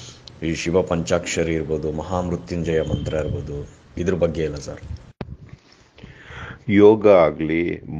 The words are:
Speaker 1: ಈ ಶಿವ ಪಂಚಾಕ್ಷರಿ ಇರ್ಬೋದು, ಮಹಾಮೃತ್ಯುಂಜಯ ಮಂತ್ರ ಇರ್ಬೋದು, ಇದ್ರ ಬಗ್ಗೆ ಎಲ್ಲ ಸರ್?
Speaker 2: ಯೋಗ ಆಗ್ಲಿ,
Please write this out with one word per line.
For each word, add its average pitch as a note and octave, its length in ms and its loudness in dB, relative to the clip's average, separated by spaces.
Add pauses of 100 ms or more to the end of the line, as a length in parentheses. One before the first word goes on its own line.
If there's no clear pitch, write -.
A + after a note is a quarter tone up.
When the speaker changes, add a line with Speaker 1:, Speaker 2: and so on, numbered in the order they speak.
(420)
Speaker 1:
ಈ E2 120 -2
ಶಿವ F2 280 0
ಪಂಚಾಕ್ಷರಿ E2+ 720 -2
ಇರ್ಬೋದು, D#2 380 -4
ಮಹಾಮೃತ್ಯುಂಜಯ E2+ 880 -4
ಮಂತ್ರ D2+ 340 -4
ಇರ್ಬೋದು, C#2+ 540 -6 (300)
ಇದ್ರ F2 160 0
ಬಗ್ಗೆ E2 280 -2
ಎಲ್ಲ D2+ 120 -4
ಸರ್? D2 260 -12 (1900)
Speaker 2:
ಯೋಗ G#2 400 8
ಆಗ್ಲಿ, E2 720 4 (200)